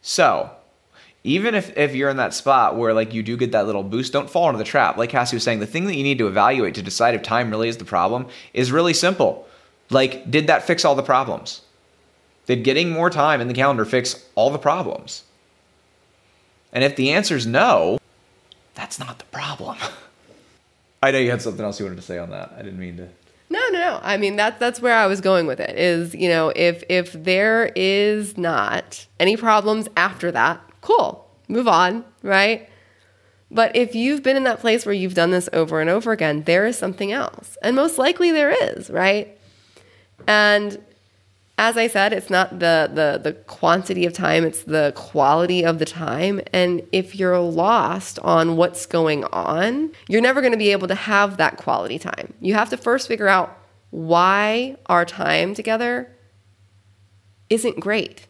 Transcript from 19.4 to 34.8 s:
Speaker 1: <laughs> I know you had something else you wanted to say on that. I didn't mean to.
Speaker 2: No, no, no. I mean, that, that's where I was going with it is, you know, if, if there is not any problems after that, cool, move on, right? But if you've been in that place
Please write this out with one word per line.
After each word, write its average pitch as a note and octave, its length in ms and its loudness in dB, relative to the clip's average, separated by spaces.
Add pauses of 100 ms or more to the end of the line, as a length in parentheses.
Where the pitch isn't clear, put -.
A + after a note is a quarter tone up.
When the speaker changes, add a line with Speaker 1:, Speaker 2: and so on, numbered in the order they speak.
Speaker 1:
<laughs> - 600 -12
I C3+ 80 4
know C3+ 80 2
you B2 120 2
had A#2+ 120 -4
something A2 220 -6
else G2+ 140 -6
you G#2 80 -6
wanted F2+ 100 -10
to F2+ 60 -16
say F2 160 -10
on F2 120 -10
that. F#2+ 260 -14
I - 60 -18
didn't G2 160 -14
mean F2+ 180 -12
to. F2+ 120 -16 (420)
Speaker 2:
No, F#4+ 100 -4 (100)
no, F4+ 80 0
no. E4+ 240 -2
I G3+ 140 -2
mean, G3+ 200 -2
that, G#3+ 220 0
that's A#3+ 220 -2
where A#3+ 160 2
I A3 100 4
was F#3+ 140 0
going F#3 260 2
with C3 140 -4
it - 180 -6
is, E3+ 360 0
you F3 140 0
know, E3 280 2
if, E3+ 320 0
if F3+ 240 0
there G3 640 2
is G#3 640 0
not D#3 680 -4 (140)
any G3 160 2
problems G#3+ 600 0
after F3+ 360 0
that, C3 260 2 (220)
cool, - 480 0 (200)
move A#3+ 200 0
on, F3+ 340 4 (200)
right? G3+ 440 2 (840)
But A3+ 260 2
if A#3+ 180 0
you've C4+ 280 -2
been C4+ 160 2
in C4 60 -2
that A#3+ 160 -2
place A#3 260 0